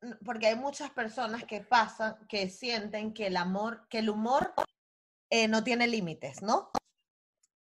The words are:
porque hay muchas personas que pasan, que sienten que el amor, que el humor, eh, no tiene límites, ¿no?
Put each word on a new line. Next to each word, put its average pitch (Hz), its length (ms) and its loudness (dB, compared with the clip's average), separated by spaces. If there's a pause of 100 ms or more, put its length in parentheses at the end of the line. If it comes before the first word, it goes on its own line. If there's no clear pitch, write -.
(260)
porque 226 220 0
hay 226 80 4
muchas 285 360 -6
personas 226 540 -4
que 208 160 -8
pasan, 220 540 2 (120)
que 196 220 -2
sienten 214 640 -6
que 208 140 -4
el 180 100 0
amor, 196 520 -2
que 226 100 -4
el 220 100 0
humor, 247 440 2 (760)
eh, 226 180 4
no 220 160 4
tiene 240 240 2
límites, 170 540 -4
¿no? 233 280 0 (920)